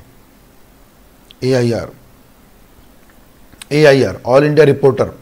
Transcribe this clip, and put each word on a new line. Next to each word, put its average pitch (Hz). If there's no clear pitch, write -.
A 131
I 120
R. 82
A 151
I 135
R, 92
All 131
India 147
Reporter. 135